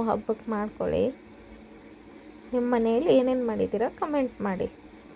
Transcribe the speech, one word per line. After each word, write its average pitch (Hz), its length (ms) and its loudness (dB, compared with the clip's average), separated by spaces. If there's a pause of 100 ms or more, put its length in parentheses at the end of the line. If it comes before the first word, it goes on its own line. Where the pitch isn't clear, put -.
ಹಬ್ಬಕ್ಕೆ 220 460 -2
ಮಾಡ್ಕೊಳ್ಳಿ. 190 480 -2 (1500)
ನಿಮ್ಮ 247 220 0
ಮನೆಯಲ್ಲಿ 233 440 2
ಏನೇನ್ 254 320 2
ಮಾಡಿದ್ದೀರಾ 202 380 0 (120)
ಕಾಮೆಂಟ್ 294 360 -2 (100)
ಮಾಡಿ. 190 220 -2 (480)